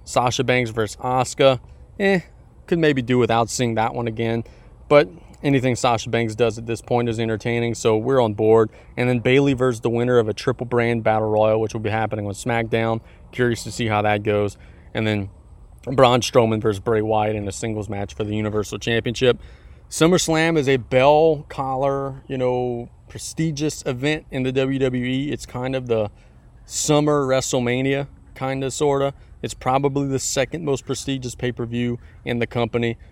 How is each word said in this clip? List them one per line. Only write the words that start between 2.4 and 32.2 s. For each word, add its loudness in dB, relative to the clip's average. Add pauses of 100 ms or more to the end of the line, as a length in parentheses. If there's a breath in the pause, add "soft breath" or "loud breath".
could -2
maybe 2
do 2
without 2
seeing -2
that 0
one -6
again. -2 (460 soft breath)
But 6 (360)
anything 2
Sasha 0
Banks -2
does 0
at -12
this -6
point -2
is -4
entertaining, -2
so 2
we're 2
on 2
board. 4 (260 loud breath)
And 0
then 2
Bayley 4
versus 0
the 0
winner 2
of 4
a -2
triple -4
brand 0
battle 2
royal, 2
which -4
will -6
be -4
happening -2
on -6
SmackDown. -2 (300 soft breath)
Curious 0
to -10
see -4
how 2
that 2
goes. 0 (380 soft breath)
And -2
then -2 (560)
Braun 4
Strowman 2
versus 0
Bray 0
Wyatt 0
in -6
a -6
singles -6
match -6
for -6
the -4
Universal -4
Championship. 0 (500 soft breath)
SummerSlam 2
is 2
a 4
bell 4
collar, -4
you -6
know, -2 (200)
prestigious -4
event -4
in -4
the -2
W 0
W 0
E. -4
It's -8
kind -6
of -6
the 0 (540 soft breath)
summer 2
WrestleMania, 0 (280)
kinda, -4
sorta. 0 (260 soft breath)
It's -8
probably 0
the -2
second -4
most -2
prestigious -6
pay-per-view -6 (280 soft breath)